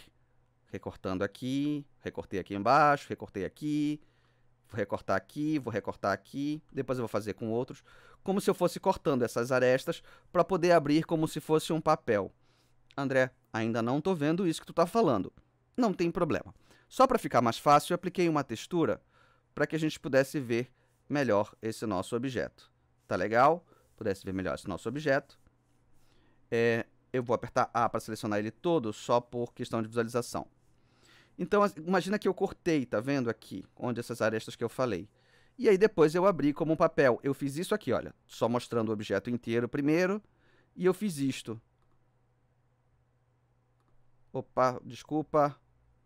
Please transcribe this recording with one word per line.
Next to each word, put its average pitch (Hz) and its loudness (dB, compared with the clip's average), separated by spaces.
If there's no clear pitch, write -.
Recortando 95 -8
aqui, 139 -4
recortei - -8
aqui 92 -8
embaixo, 139 4
recortei 101 -8
aqui, 151 -4
vou 107 -12
recortar 101 -4
aqui, 151 -4
vou 117 -6
recortar 101 -4
aqui, 143 -6
depois 127 -6
eu 123 -4
vou 110 -4
fazer 104 -4
com 113 -6
outros, 127 -6
como 196 0
se - 2
eu 180 2
fosse - -2
cortando 160 0
essas 123 -2
arestas 127 2
pra 175 2
poder 175 2
abrir 156 4
como 160 0
se - -8
fosse 156 0
um 160 0
papel. 117 0
André, 131 2
ainda 113 -2
não 131 -2
tô 190 0
vendo 165 0
isso 160 -2
que - -20
tu - -18
tá 170 2
falando. 143 0
Não 226 2
tem 170 0
problema. 165 -2
Só - 4
pra 254 2
ficar 135 2
mais 117 0
fácil, 147 4
eu - 2
apliquei 175 -2
uma 147 0
textura 127 -2
pra 147 -2
que - -6
a 156 -2
gente 156 -2
pudesse 135 2
ver 120 -2
melhor 117 0
esse 110 -6
nosso 98 -4
objeto. 117 -6
Tá 110 -2
legal? 120 2
Pudesse 104 -6
ver 95 -6
melhor 90 -2
esse - -12
nosso 98 -6
objeto. 143 -2
É, 117 0
eu 127 -2
vou 120 0
apertar 120 -2
A 117 0
pra 113 -4
selecionar 107 -4
ele 107 -4
todo, 147 -2
só 120 0
por 120 -8
questão 120 -6
de 110 -4
visualização. 113 -4
Então, 202 0
as-, 202 0
imagina 180 -2
que - -2
eu 190 2
cortei, 160 -2
tá 104 -2
vendo 131 -2
aqui, - -8
onde 120 -6
essas 117 -8
arestas 110 -2
que - -6
eu 113 -4
falei. 104 -4
E 233 0
aí 190 6
depois 165 4
eu 180 4
abri 147 2
como 160 0
um - 4
papel. 131 4
Eu 139 0
fiz 135 -4
isso 175 -2
aqui, 135 -2
olha, 80 -2
só - -2
mostrando 117 -2
o - -2
objeto 104 -2
inteiro 117 -2
primeiro, 165 0
e 180 -6
eu 185 4
fiz 185 -4
isto. 123 -4
Opa, 127 0
desculpa. 147 -2